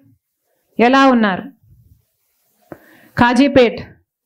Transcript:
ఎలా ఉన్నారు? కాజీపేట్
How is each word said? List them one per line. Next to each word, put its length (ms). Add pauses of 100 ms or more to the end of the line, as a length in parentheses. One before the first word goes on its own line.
(800)
ఎలా 280
ఉన్నారు? 380 (1700)
కాజీపేట్ 640 (460)